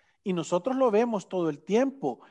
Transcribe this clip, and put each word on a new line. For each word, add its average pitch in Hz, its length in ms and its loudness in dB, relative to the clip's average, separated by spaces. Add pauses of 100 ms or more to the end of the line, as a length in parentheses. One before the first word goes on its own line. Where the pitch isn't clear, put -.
(240)
Y 196 80 -2
nosotros 175 440 -2
lo 262 140 4
vemos 220 380 0
todo 175 220 -2
el 147 80 -4
tiempo 226 600 -2 (100)